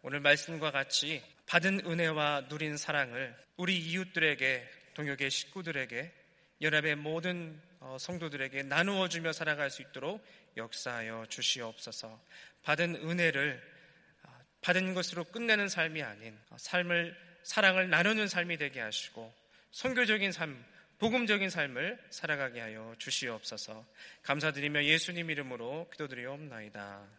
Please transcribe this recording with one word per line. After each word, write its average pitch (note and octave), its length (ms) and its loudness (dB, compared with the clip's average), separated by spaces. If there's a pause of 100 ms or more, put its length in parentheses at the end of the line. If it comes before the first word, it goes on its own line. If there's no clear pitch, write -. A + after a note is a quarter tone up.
오늘 C3+ 180 -4
말씀과 D3 520 6
같이 C#3 520 0 (240)
받은 F#3 380 4
은혜와 D#3 640 2
누린 D3+ 280 -4
사랑을 B2+ 580 -2 (220)
우리 F3+ 200 0
이웃들에게, D#3+ 920 2 (240)
동역의 C#3 360 -2
식구들에게, C#3+ 840 -4 (480)
연합의 D3+ 340 4
모든, D#3+ 680 -4 (180)
어, C3 200 -10
성도들에게 C#3+ 640 -4
나누어주며 E3 680 2
살아갈 D3 360 0
수 C#3 140 -6
있도록 D3+ 420 -6 (300)
역사하여 A2+ 760 -6
주시옵소서. A2+ 920 -4 (440)
받은 E3 320 2
은혜를, D3+ 680 2 (600)
아, - 160 -20 (220)
받은 F#3 320 2
것으로 E3+ 320 -2
끝내는 G#3+ 440 2
삶이 D#3+ 320 0
아닌, A2 360 -10 (120)
어, B2+ 80 -18
삶을, F3 580 0 (280)
사랑을 F#3 460 4
나누는 G3+ 380 4
삶이 F3 300 0
되게 C3+ 240 -4
하시고 A2+ 520 -8 (380)
선교적인 G#3+ 600 2
삶, D3+ 340 -6 (340)
복음적인 G#3+ 500 4
삶을 D#3 480 -2 (120)
살아가게 C#3 500 -4
하여 A2 380 -10
주시옵소서. A2 880 -4 (380)
감사드리며 D3 600 2
예수님 E3 460 2
이름으로 C#3 640 -6
기도드리옵나이다. A#2+ 1160 -8 (120)